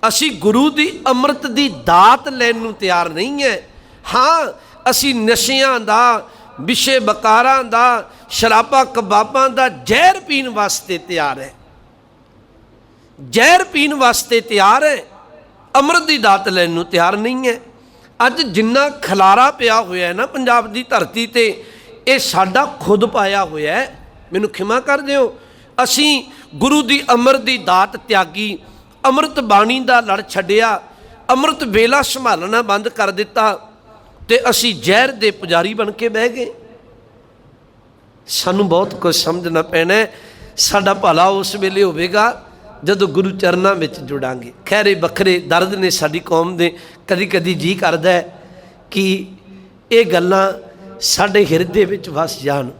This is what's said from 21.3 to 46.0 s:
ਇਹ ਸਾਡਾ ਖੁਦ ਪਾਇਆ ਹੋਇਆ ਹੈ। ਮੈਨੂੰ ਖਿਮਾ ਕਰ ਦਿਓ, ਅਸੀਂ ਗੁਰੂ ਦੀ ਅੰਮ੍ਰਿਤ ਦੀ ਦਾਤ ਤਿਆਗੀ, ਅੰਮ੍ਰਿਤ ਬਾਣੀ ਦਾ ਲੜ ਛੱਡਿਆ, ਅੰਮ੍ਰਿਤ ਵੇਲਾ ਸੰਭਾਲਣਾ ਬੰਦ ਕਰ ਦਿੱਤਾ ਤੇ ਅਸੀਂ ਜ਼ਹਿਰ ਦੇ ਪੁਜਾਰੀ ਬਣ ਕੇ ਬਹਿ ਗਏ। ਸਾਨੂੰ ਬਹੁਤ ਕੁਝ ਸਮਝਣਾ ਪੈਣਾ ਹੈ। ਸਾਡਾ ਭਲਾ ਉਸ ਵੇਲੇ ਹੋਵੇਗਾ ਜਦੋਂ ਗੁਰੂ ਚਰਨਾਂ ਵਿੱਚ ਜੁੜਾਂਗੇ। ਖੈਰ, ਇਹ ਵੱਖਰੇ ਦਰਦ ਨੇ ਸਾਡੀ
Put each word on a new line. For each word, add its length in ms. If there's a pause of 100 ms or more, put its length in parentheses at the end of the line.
ਇਹ 100
ਸਾਡਾ 460
ਖੁਦ 400
ਪਾਇਆ 400
ਹੋਇਆ 300
ਹੈ। 240 (340)
ਮੈਨੂੰ 180
ਖਿਮਾ 300
ਕਰ 180
ਦਿਓ, 380 (480)
ਅਸੀਂ 400 (300)
ਗੁਰੂ 280
ਦੀ 280
ਅੰਮ੍ਰਿਤ 300
ਦੀ 180
ਦਾਤ 380
ਤਿਆਗੀ, 600 (480)
ਅੰਮ੍ਰਿਤ 340
ਬਾਣੀ 400
ਦਾ 200
ਲੜ 280
ਛੱਡਿਆ, 520 (500)
ਅੰਮ੍ਰਿਤ 340
ਵੇਲਾ 380
ਸੰਭਾਲਣਾ 600
ਬੰਦ 260
ਕਰ 220
ਦਿੱਤਾ 540 (640)
ਤੇ 220
ਅਸੀਂ 240
ਜ਼ਹਿਰ 380
ਦੇ 180
ਪੁਜਾਰੀ 440
ਬਣ 160
ਕੇ 180
ਬਹਿ 200
ਗਏ। 260 (1700)
ਸਾਨੂੰ 420
ਬਹੁਤ 260
ਕੁਝ 200
ਸਮਝਣਾ 480
ਪੈਣਾ 320
ਹੈ। 200 (420)
ਸਾਡਾ 380
ਭਲਾ 300
ਉਸ 300
ਵੇਲੇ 280
ਹੋਵੇਗਾ 600 (400)
ਜਦੋਂ 240
ਗੁਰੂ 220
ਚਰਨਾਂ 440
ਵਿੱਚ 260
ਜੁੜਾਂਗੇ। 520 (140)
ਖੈਰ, 200
ਇਹ 100
ਵੱਖਰੇ 420
ਦਰਦ 360
ਨੇ 160
ਸਾਡੀ 280